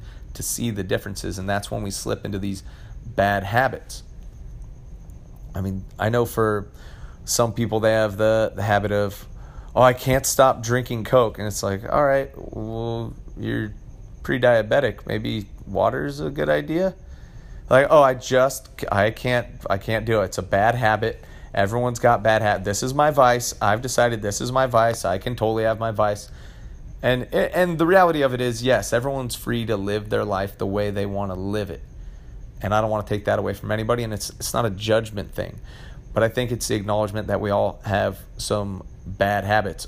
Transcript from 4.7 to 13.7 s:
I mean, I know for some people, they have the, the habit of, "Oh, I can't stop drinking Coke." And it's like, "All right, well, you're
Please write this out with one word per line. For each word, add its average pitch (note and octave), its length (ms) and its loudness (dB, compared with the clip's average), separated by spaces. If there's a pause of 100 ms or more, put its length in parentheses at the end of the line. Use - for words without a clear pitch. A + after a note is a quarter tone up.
I G2 60 -4
mean, F#2+ 240 -4 (140)
I G#2 100 0
know A#2+ 160 4
for G#2+ 480 0 (540)
some A#2 260 2
people, A2 260 0
they A2 140 4
have G#2+ 240 2
the, A2 400 4
the G2 60 -4
habit G#2 280 2
of, G2+ 360 0 (500)
"Oh, A#2+ 60 8
I B2+ 100 10
can't C3 320 2
stop C3 380 4
drinking A#2+ 420 -2
Coke." A2+ 340 4
And G#2 80 -4
it's G2+ 160 -4
like, G2 260 -2
"All D3 160 4
right, C#3 300 2
well, A2+ 800 -6 (240)
you're A2 360 -4 (480)